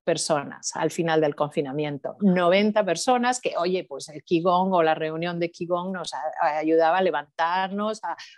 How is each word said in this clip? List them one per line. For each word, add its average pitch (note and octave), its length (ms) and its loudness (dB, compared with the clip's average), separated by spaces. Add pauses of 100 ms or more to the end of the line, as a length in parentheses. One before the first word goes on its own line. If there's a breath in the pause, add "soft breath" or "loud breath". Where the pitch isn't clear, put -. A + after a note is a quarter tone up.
Personas D3 720 -2
al D#3 160 -2
final E3 280 2
del D3 160 2
confinamiento. D3 840 -4
Noventa G3 640 4
personas A#3+ 560 0
que, - 160 -4
oye, F3 320 -2
pues - 180 -12
el D3+ 160 -16
Qigong F3+ 500 2
o E3+ 100 4
la D#3+ 120 4
reunión E3 440 -4
de F3 120 -2
Qigong F3+ 400 -4
nos F3 220 -8
a-, D3+ 460 -2
ayudaba D#3+ 400 4
a - 20 2
levantarnos, F#3 1000 -2
a D#3+ 120 -8 (220 loud breath)